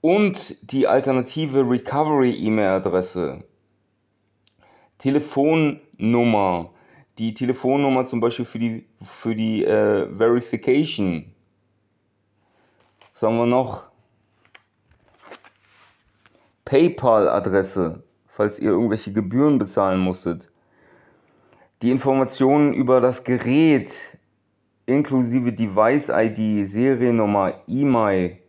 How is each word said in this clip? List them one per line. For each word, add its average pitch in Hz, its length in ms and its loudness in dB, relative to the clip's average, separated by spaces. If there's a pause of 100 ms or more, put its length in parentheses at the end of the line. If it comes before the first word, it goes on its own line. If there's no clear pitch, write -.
Und 190 680 0
die 135 160 0
alternative 135 720 0
Recovery-E-Mail-Adresse. 107 1800 0 (1500)
Telefonnummer. 120 1700 0 (480)
Die 113 140 -6
Telefonnummer 131 720 0
zum 120 160 -6
Beispiel 120 240 -2
für - 140 -12
die, 113 280 -6 (160)
für - 320 -6
die, 110 300 -2
äh, 107 500 2
Verification. 117 1160 -2 (1800)
Was - 100 -8
haben 117 160 0
wir 120 80 2
noch? 120 380 -2 (2750)
PayPal-Adresse, 101 1400 2 (240)
falls 104 320 -4
ihr 104 120 0
irgendwelche 104 440 -2
Gebühren 123 420 0
bezahlen 98 440 0
musstet. 92 500 -4 (1300)
Die 120 80 0
Informationen 135 840 2
über 127 300 2
das 127 220 0
Gerät, 131 920 0 (680)
inklusive 127 680 0
Device-I 110 800 0
D, 107 320 -2
Seriennummer, 113 880 0 (140)
imei. 107 840 0